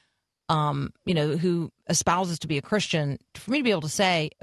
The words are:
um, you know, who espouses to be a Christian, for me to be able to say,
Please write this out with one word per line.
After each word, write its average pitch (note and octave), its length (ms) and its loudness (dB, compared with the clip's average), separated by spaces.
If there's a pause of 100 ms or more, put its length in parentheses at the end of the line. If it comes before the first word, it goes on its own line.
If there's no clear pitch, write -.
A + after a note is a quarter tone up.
(500)
um, D3 420 0 (140)
you F#3 80 0
know, D3+ 240 2
who E3+ 340 0 (160)
espouses F3 520 0
to - 100 -8
be D3+ 80 0
a C#3 40 -2
Christian, D3+ 580 0 (160)
for - 160 -8
me C#4+ 80 2
to C#4+ 40 -2
be A#3+ 80 4
able F#3 120 2
to D#3 40 -4
say, F3 440 2 (120)